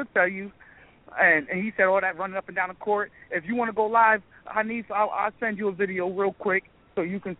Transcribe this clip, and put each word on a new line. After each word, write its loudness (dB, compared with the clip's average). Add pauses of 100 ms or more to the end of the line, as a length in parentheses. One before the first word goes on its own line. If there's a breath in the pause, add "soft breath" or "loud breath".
he'll -14
tell 4
you, -8 (680 soft breath)
and, 4
and -2
he -4
said 4
all 4
that -4
running -6
up -6
and -14
down -2
the -12
court. -2 (200 soft breath)
If -4
you -4
wanna -2
go 0
live, 4 (240 soft breath)
Hanif, -4
I'll, 2
I'll -2 (100)
send -2
you -2
a 0
video -2
real 0
quick 0 (300)
so 0
you -2
can -8